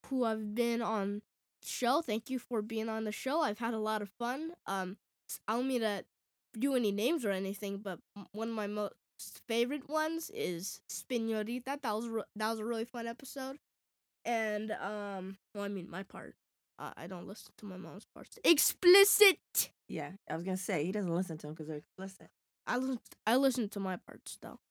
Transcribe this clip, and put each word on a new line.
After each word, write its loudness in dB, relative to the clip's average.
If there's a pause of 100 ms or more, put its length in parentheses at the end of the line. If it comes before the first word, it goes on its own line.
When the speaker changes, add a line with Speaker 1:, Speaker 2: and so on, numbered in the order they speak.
Speaker 1:
who 2
have 0
been 2
on 0 (400)
the -12
show, 2
thank -4
you -2
for -2
being -4
on -2
the -2
show. 0
I've 0
had -2
a -2
lot 0
of -8 (100)
fun. -4 (140)
Um, -4 (320)
s-, -8
I 0
don't 2
mean 2
to 0 (520)
do 2
any 4
names 2
or 4
anything, -2
but -6 (160)
m-, -10
one -4
of -2
my -2
most -2 (560)
favorite 2
ones 0
is -4 (120)
Spinorita. -2
That 0
was -2
re-, -2 (120)
that 0
was -2
a -4
really -2
fun -8
episode. -8 (680)
And, 0
um, -6 (180)
well, -4
I -2
mean, -4
my -6
part. -12 (440)
Uh, -6
I -10
don't -8
listen -14
to -12
my -8
mom's -10 (100)
parts. -16
Explicit! 6 (160)
Speaker 2:
Yeah, -4 (140)
I -2
was -2
gonna 0
say, 0
he 0
doesn't 0
listen 0
to -10
'em -8
'cause -8
they're -4
explicit. -12 (360)
Speaker 1:
I 0
listen, 0 (280)
I 4
listen 4
to -6
my -2
parts, -14
though. -12 (120)